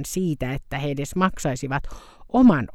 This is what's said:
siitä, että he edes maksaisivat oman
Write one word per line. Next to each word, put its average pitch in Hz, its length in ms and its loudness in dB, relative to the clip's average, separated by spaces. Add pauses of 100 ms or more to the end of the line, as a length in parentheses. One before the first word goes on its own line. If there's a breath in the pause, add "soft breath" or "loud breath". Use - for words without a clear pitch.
siitä, 151 480 -4
että - 240 -8
he 143 140 -4
edes 143 240 -6
maksaisivat 143 680 -2 (460 loud breath)
oman 170 460 6